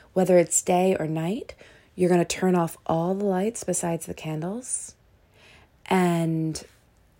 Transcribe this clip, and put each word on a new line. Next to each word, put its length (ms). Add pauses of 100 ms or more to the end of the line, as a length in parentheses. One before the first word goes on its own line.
(140)
Whether 240
it's 240
day 380
or 80
night, 480 (400)
you're 140
gonna 160
turn 300
off 300
all 300
the 100
lights 380
besides 420
the 80
candles 800 (920)
and 760 (560)